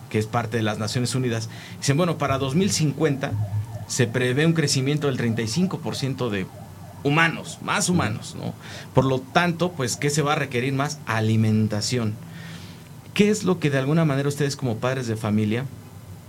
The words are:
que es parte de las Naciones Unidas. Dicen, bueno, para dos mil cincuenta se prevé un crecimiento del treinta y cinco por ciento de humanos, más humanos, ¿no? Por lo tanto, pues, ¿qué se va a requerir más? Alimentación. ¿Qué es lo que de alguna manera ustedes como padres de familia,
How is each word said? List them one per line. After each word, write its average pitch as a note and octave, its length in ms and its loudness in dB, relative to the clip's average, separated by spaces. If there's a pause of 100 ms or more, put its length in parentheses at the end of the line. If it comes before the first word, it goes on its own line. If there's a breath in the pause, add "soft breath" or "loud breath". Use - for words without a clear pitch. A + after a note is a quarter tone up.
que G#2+ 100 0
es G#2+ 80 2
parte A#2 300 0
de A2+ 80 2
las G#2 140 0
Naciones A2+ 360 -2
Unidas. A2+ 340 0 (300 loud breath)
Dicen, C#3 200 2
bueno, E3+ 200 2
para C3+ 200 2
dos C3+ 180 0
mil F#3+ 160 4
cincuenta D3+ 600 2 (540)
se - 220 2
prevé B2 380 2
un E3 80 4
crecimiento C#3+ 540 0
del B2+ 100 0
treinta A#2 240 0
y A2 40 0
cinco E3 320 0
por G#2+ 160 -4
ciento C3 360 -2
de F#2+ 160 -2 (580)
humanos, D#3 580 2
más F3 260 0
humanos, C3 500 0
¿no? A2 140 -6 (420 loud breath)
Por B2+ 100 6
lo C3 160 2
tanto, F3 520 2
pues, C3+ 240 -2
¿qué C#3+ 140 0
se D3 120 2
va C#3+ 100 2
a D3+ 40 2
requerir C3 360 0
más? C#3 340 0
Alimentación. A2 1080 2 (1000 loud breath)
¿Qué G#3 160 6
es G#3+ 140 0
lo F3+ 160 2
que D3+ 100 2
de C3+ 80 2
alguna D3+ 260 4
manera C#3 240 2
ustedes C#3+ 280 0
como A#2 220 -2
padres B2+ 280 -2
de A2+ 100 0
familia, A2 480 0 (640)